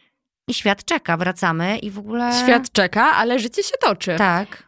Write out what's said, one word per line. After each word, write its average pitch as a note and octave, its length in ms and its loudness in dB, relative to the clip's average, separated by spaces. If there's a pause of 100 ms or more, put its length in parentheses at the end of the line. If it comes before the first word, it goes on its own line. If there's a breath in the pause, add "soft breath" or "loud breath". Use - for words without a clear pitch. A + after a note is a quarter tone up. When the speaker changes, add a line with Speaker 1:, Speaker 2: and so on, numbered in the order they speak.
(480)
Speaker 1:
i B3 60 -4
świat - 320 -2
czeka, F#3 320 -2
wracamy F3 600 -2
i G#3+ 140 -8
w G3 80 -14
ogóle A#3 320 -4 (120)
Speaker 2:
Świat B3+ 280 4
czeka, G#3 440 2
ale A#3+ 240 0
życie B3 240 -4
się - 180 -6
toczy. F#3 360 0
Speaker 1:
Tak. F#3+ 500 0